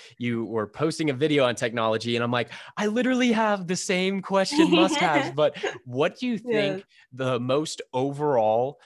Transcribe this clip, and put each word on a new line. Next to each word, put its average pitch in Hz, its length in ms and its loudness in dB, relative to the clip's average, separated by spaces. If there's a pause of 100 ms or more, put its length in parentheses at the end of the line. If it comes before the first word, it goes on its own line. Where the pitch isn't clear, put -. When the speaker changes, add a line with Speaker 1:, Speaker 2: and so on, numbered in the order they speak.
(180)
Speaker 1:
You 117 280 -4
were 110 220 -4
posting 156 420 -2
a 135 40 -2
video 139 320 2
on 120 100 0
technology, 113 600 -2
and 117 80 0
I'm 120 80 -2
like, 120 200 -2 (260)
"I 208 100 0
literally 247 440 2
have 208 360 0
the 180 80 -2
same 185 460 -2
question 285 520 2
must-haves," - 580 2
Speaker 2:
<laughs> 135 40 -12
Speaker 1:
but 147 220 2 (280)
what 131 340 -2
do 254 80 -6
you 233 160 -2
Speaker 2:
Yeah. 208 340 0
Speaker 1:
think 196 80 -14 (260)
the 127 280 -2
most 139 420 -2 (120)
overall, 131 920 0